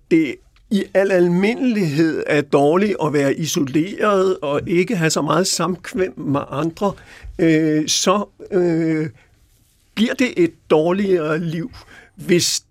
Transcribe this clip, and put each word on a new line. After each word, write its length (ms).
det 240
i 120
al 180
almindelighed 1120
er 140
dårligt 640
at 80
være 220
isoleret 1080
og 240
ikke 300
have 140
så 120
meget 240
samkvem 720
med 200
andre, 420
øh, 500
så, 360
øh, 580
bliver 200
det 220
et 140
dårligere 680
liv, 320
hvis 540